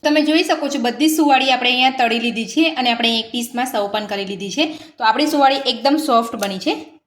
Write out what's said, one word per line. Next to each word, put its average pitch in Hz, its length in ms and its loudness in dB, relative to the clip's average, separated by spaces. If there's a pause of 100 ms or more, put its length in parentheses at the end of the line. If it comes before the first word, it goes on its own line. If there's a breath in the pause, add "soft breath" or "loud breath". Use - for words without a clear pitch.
તમે 302 240 4
જોઈ 320 200 2
શકો 302 260 -2
છો, 277 120 -4
બધી 277 300 0
સુવાળી 269 380 4
આપણે 247 180 0
અહીંયા 254 280 2
તળી 233 240 2
લીધી 233 300 -4
છે 320 100 2 (160)
અને 247 140 0
આપણે 233 240 0
એક 220 160 -6
ડીશમાં 240 380 -6
સર્વ 202 220 -2
પણ 214 200 -4
કરી 196 180 -6
લીધી 190 240 -8
છે. 302 100 0 (320 loud breath)
તો 226 120 0
આપણી 294 240 2
સુવાળી 277 280 4 (100)
એકદમ 254 260 2 (100)
સોફ્ટ 233 360 2
બની 190 220 -6
છે 330 80 0 (340)